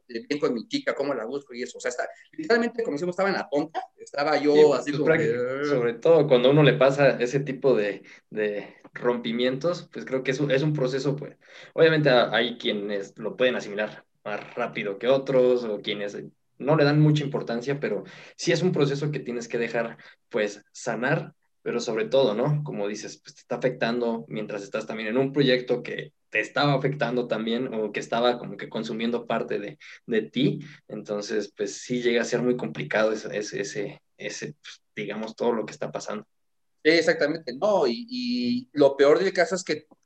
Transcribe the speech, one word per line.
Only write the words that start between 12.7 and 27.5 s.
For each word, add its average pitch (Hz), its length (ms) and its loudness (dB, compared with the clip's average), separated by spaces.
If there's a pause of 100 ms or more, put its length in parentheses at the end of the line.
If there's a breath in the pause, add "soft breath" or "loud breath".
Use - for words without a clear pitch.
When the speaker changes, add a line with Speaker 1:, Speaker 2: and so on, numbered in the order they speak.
Speaker 2:
lo 101 180 -8
pueden 123 200 2
asimilar 104 480 -8 (200)
más 104 300 -10
rápido 113 440 -4
que 117 100 -2
otros, 127 560 4
o 104 180 -4
quienes 104 340 -6 (420)
no 143 180 2
le 147 80 4
dan 147 160 4
mucha 151 240 4
importancia, 120 560 -4
pero 104 240 -4 (320 loud breath)
sí - 160 -2
es 165 100 0
un 180 100 2
proceso 143 380 0
que - 100 -6
tienes 120 280 -8
que 120 100 -4
dejar, 117 400 -4 (320 loud breath)
pues, 104 320 -2 (100)
sanar, 127 640 -2 (300)
pero 113 160 -2
sobre 110 260 -2
todo, 117 280 4
¿no? 147 300 0
Como 104 240 -6
dices, 107 340 -10
pues, - 140 -20
te - 60 -20
está - 140 -6
afectando 120 720 -2
mientras 107 360 -8
estás 107 220 -6
también 110 220 -8
en 113 80 -2
un 135 160 2
proyecto 127 500 2
que - 300 -10 (160)
te 107 120 0
estaba 139 340 0
afectando 123 540 0
también, 113 460 -2